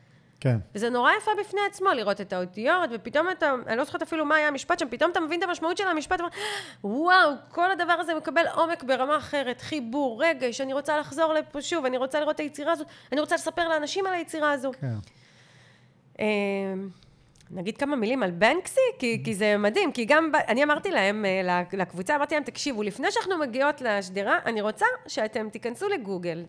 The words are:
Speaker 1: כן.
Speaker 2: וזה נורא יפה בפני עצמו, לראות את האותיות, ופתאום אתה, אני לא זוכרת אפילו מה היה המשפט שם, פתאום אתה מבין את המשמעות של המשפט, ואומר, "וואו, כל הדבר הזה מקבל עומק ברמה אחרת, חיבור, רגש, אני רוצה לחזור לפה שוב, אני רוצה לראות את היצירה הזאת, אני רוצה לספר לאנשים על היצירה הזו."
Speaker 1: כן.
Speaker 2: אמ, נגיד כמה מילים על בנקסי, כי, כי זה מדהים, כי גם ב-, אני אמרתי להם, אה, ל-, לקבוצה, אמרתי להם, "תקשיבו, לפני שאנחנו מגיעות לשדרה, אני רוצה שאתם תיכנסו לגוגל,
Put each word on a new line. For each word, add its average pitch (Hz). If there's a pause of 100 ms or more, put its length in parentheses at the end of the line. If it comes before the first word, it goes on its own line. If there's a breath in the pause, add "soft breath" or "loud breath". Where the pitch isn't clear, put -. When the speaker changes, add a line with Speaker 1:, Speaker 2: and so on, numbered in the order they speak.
(400 soft breath)
Speaker 1:
כן. 123 (180)
Speaker 2:
וזה 226
נורא 247
יפה 427
בפני 381 (100)
עצמו, 392
לראות 202
את 190
האותיות, 226
ופתאום 277
אתה, 320 (140)
אני 226
לא 269
זוכרת -
אפילו 311
מה 302
היה 302
המשפט 294
שם, 330
פתאום 294
אתה 370
מבין 330
את 359
המשמעות 339
של 392
המשפט, 339
ואומר, 339 (500 loud breath)
"וואו, 311 (180)
כל 359
הדבר 339
הזה 330
מקבל 311
עומק 330
ברמה 262
אחרת, 254
חיבור, 262
רגש, 262
אני 269
רוצה 294
לחזור 311
לפה 302
שוב, 311
אני 254
רוצה 262
לראות 302
את -
היצירה 294
הזאת, 302 (240 loud breath)
אני 285
רוצה 285
לספר 320
לאנשים 311
על 370
היצירה 320
הזו." 269 (100)
Speaker 1:
כן. 123 (1200 soft breath)
Speaker 2:
אמ, 214 (1300 soft breath)
נגיד 185
כמה 285
מילים 240
על 180
בנקסי, 247 (200)
כי, 233
כי 220
זה 208
מדהים, 240
כי 233
גם 302
ב-, 302
אני 262
אמרתי 302
להם, 208
אה, 190
ל-, 180
לקבוצה, 180
אמרתי 294
להם, 294
"תקשיבו, 226
לפני 262
שאנחנו 381
מגיעות 277
לשדרה, 202
אני 220
רוצה 214 (220)
שאתם 220
תיכנסו 240
לגוגל, 180